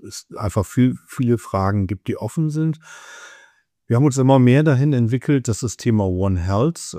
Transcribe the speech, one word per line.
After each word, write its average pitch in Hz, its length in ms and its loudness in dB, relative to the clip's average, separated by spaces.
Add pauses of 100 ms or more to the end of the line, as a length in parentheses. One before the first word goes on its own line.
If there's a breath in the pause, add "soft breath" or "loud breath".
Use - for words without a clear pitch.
es - 300 -18
einfach 101 300 -4
viel, 127 300 0 (120)
viele 120 300 -2
Fragen 98 500 -2
gibt, 98 200 -8
die - 100 -6
offen 156 320 -4
sind. 156 300 -2 (1120 loud breath)
Wir 117 60 2
haben 131 100 4
uns 135 140 2
immer 135 180 6
mehr 127 240 6
dahin 147 320 2
entwickelt, 123 540 0
dass 113 140 -4
das 117 140 -6
Thema 107 280 0
One 92 360 0
Health 101 580 -2